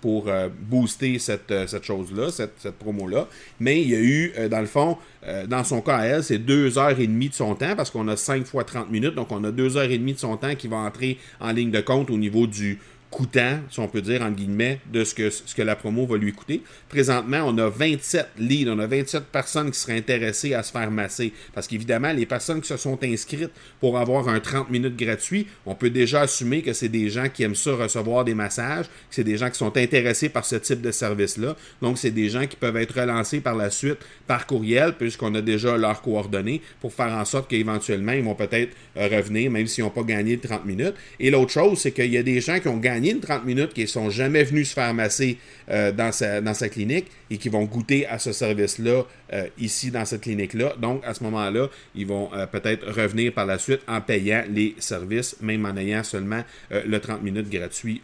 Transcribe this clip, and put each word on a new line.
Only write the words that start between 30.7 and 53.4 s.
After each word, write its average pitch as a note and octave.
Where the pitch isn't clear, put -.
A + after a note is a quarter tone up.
de A#2
service-là. G#2
Donc, A#2+
c'est A#2+
des G#2+
gens B2+
qui -
peuvent A#2
être A#2
relancés A#2+
par B2
la G#2
suite C#3
par B2
courriel, B2+
puisqu'on A2+
a G#2+
déjà A2+
leurs G#2+
coordonnées, G#2+
pour A#2+
faire A#2
en G#2+
sorte C3+
qu'éventuellement, G#2+
ils C3
vont G#2+
peut-être, A#2
euh, G#2
revenir, G#2+
même A2+
s'ils A2+
n'ont G2+
pas A#2
gagné A2
le A#2+
trente F#2+
minutes. G#2+
Et C3
l'autre C3
chose, F3+
c'est C3+
qu'il B2
y A#2+
a A#2+
des B2+
gens E3+
qui F#3
ont A#2+
gagné A#2+
le A3
trente B2+
minutes, B2+
qui A#2
ne G#2+
sont A2
jamais C3+
venus C#3
se -
faire A#2+
masser, A#2+
euh, G2+
dans A2+
sa, G#2
dans G#2+
sa G#2+
clinique A#2
et G#2+
qui A2
vont G#2+
goûter A#2
à A2+
ce A#2
service-là, A2+
euh, F#2+
ici B2
dans A#2
cette G#2+
clinique-là. A2+
Donc, B2
à A#2
ce A2+
moment-là, G#2+
ils G2
vont, G2+
euh, G2
peut-être G#2+
revenir A2
par G#2